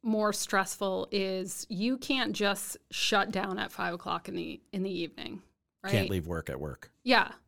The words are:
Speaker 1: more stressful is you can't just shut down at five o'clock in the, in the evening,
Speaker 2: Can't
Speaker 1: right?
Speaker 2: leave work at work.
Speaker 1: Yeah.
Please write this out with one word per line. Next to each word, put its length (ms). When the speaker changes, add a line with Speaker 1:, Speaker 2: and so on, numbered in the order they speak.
Speaker 1:
more 300
stressful 760
is 580
you 300
can't 340
just 440
shut 400
down 280
at 140
five 220
o'clock 340
in 80
the, 240
in 100
the 80
evening, 520
Speaker 2:
Can't 180
Speaker 1:
right? 80
Speaker 2:
leave 160
work 240
at 100
work. 300
Speaker 1:
Yeah. 280